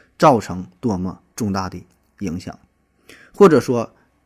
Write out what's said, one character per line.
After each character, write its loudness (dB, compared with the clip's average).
造 4
成 -10
多 -2
么 -8
重 -4
大 -4
的 -14
影 -8
响， -14
或 6
者 4
说， -4